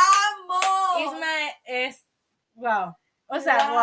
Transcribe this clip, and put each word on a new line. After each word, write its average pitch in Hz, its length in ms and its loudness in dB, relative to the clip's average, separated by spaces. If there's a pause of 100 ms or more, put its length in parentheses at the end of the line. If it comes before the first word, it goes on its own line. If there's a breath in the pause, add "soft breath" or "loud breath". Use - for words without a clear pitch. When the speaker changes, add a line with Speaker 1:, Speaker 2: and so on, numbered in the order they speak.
(320)
Speaker 1:
amo! 370 680 0 (160)
Speaker 2:
Isma 320 220 -4 (280)
es, 254 420 -8 (480)
wow. 214 420 -4 (300)
O 285 140 -6
sea, 277 180 0
Speaker 1:
La 226 120 2 (120)